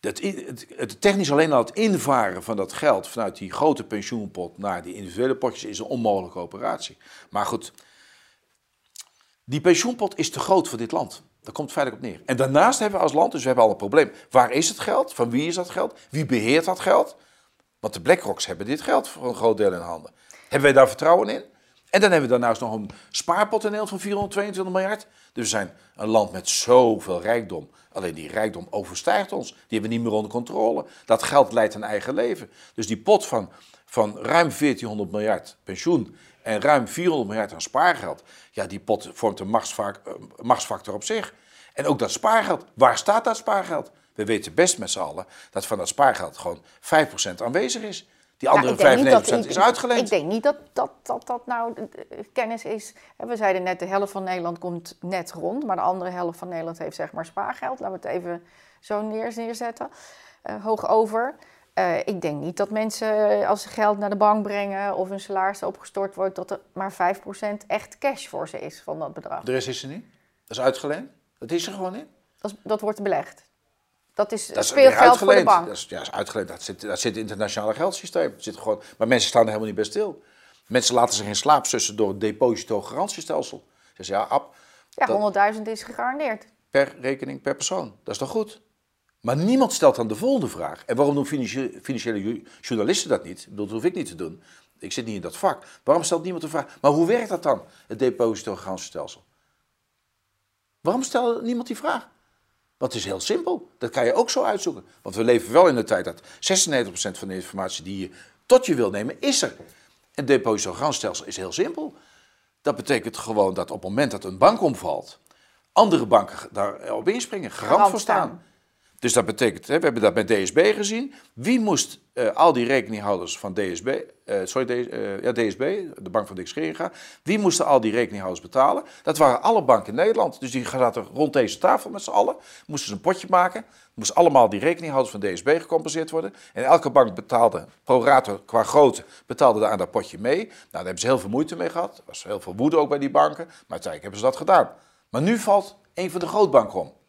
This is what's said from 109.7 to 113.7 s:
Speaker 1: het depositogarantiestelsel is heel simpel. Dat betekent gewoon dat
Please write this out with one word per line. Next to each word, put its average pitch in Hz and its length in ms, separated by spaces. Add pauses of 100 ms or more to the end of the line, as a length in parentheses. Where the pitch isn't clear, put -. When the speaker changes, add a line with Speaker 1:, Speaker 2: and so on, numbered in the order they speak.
Speaker 1:
het 143 120
depositogarantiestelsel 110 1000
is 98 100
heel 95 160
simpel. 302 420 (680)
Dat 139 140
betekent 113 400
gewoon 101 380
dat 87 160